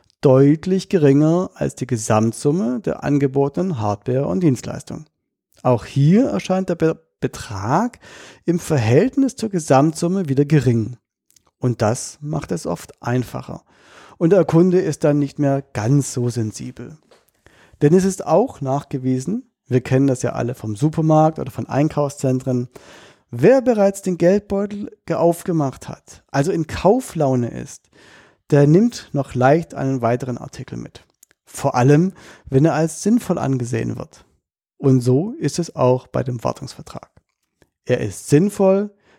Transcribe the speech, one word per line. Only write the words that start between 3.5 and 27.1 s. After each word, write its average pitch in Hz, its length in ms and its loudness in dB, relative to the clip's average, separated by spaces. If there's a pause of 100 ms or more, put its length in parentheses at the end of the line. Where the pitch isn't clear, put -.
Hardware 123 460 -2
und 185 140 -2
Dienstleistung. - 680 -4 (560)
Auch 123 220 0
hier 170 420 2
erscheint 185 420 -4
der 175 60 -2
Be-, 160 260 -2 (200)
Betrag 127 800 -4 (440)
im 175 140 0
Verhältnis 165 760 0
zur 220 120 -6
Gesamtsumme 165 800 0
wieder 135 160 2
gering. 123 520 0 (640)
Und 123 220 -2
das - 380 -2
macht 147 320 -8
es 170 140 -8
oft - 360 -10
einfacher. 123 640 -6 (520)
Und 170 140 2
der 185 140 4
Kunde 175 360 4
ist 151 220 -4
dann 147 160 2
nicht 143 200 -4
mehr 139 240 0
ganz 131 500 0
so 123 160 -2
sensibel. 120 680 -8 (840)
Denn 147 140 4
es 185 100 4
ist 190 220 -4
auch 196 340 0
nachgewiesen, 135 880 -4 (160)
wir 127 140 0
kennen 131 260 2
das 131 160 0
ja 123 100 -2
alle 120 220 -4
vom 110 220 -8
Supermarkt 156 640 2
oder 131 120 -8
von - 160 -10
Einkaufszentren, 131 1000 -2 (640)
wer 185 300 4
bereits 208 420 0
den 180 160 -2
Geldbeutel 202 800 -2 (100)
ge-, 165 100 -4
aufgemacht 165 720 -2
hat, - 420 -20
also 143 220 0
in 165 140 -4
Kauflaune 151 840 0